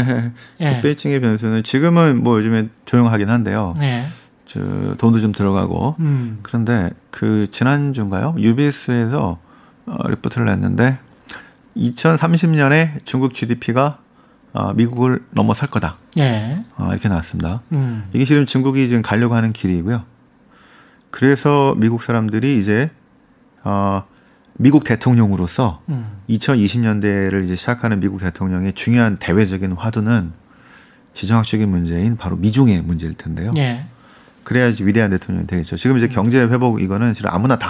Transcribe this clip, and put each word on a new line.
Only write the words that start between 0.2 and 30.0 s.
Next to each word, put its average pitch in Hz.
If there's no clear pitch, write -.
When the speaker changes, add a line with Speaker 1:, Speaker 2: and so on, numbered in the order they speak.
Speaker 1:
<laughs> 120
Speaker 2:
예. 135
Speaker 1:
베이징의 143
변수는 113
지금은 151
뭐 117
요즘에 110
조용하긴 113
한데요. 104
Speaker 2:
예. 127
Speaker 1:
저 -
돈도 117
좀 107
들어가고. 98
Speaker 2:
음. 127
Speaker 1:
그런데 113
그 107
지난주인가요? 131
유비에스에서, 120
어, -
리포트를 -
냈는데 98
이천삼십 165
년에 151
중국 131
지디피가, 120
어, 101
미국을 120
넘어설 110
거다. -
Speaker 2:
예. 131
Speaker 1:
어, 92
이렇게 98
나왔습니다. 87
Speaker 2:
음. 120
Speaker 1:
이게 123
지금 143
중국이 135
지금 120
가려고 117
하는 113
길이고요. 98
그래서 139
미국 117
사람들이 113
이제, 107
어, 98
미국 139
대통령으로서 104
Speaker 2:
음. 110
Speaker 1:
이천이십 113
년대를 101
이제 90
시작하는 117
미국 95
대통령의 92
중요한 113
대외적인 95
화두는 110